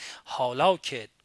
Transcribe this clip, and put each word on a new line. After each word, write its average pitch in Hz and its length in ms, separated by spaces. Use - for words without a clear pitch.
حالا 135 520
که 113 320